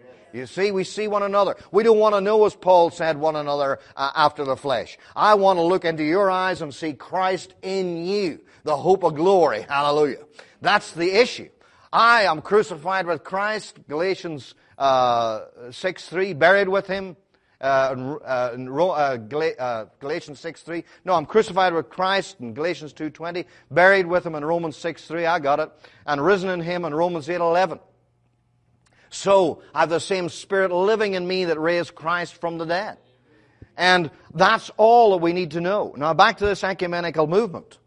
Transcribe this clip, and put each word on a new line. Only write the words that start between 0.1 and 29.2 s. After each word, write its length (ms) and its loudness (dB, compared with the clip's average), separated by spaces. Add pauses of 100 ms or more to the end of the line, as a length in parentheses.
You 140 -10
see, 260 -2
we 100 -2
see 240 -6
one 160 -2
another. 320 0 (160)
We 140 2
don't 160 6
want 160 4
to 40 0
know, 240 4
as 120 2
Paul 340 6
said, 280 -2
one 180 0
another, 420 -2 (180)
uh, 200 -2
after 280 2
the 120 -2
flesh. 420 -6 (160)
I 200 4
want 260 4
to 20 2
look 220 0
into 180 -2
your 260 2
eyes 320 -2
and 140 -10
see 180 -8
Christ 720 -4
in 420 -6
you, 360 -4 (240)
the 120 0
hope 280 2
of 100 0
glory. 540 2
Hallelujah. 560 0 (360)
That's 300 0
the 180 -4
issue. 420 0 (420)
I 320 4
am 180 0
crucified 640 -2
with 160 -4
Christ, 560 -6 (100)
Galatians, 680 -6 (200)
uh, 680 0 (280)
six 380 -8
three, 240 -4
buried 360 4
with 200 -2
him, 280 -8 (440)
uh, 320 2
in, 320 -8
uh, 300 -4
in 140 -12
Ro-, 220 0
uh, 280 0
Gala-, 380 -4
uh, 280 -6 (160)
Galatians 400 -10
six 220 -14
three. 200 -10 (220)
No, 100 0
I'm 120 0
crucified 480 2
with 160 -4
Christ 500 -4
in 140 -12
Galatians 380 -6
two 180 -10
twenty, 340 -10 (260)
buried 380 6
with 180 0
him 80 -6
in 100 -8
Romans 320 -4
six 280 -10
three, 220 -6
I 120 0
got 220 0
it, 100 -6 (360)
and 200 -2
risen 240 2
in 100 -4
him 240 -6
in 80 -6
Romans 380 -2
eight 100 -4
eleven. 380 2 (1300)
So, 520 2 (100)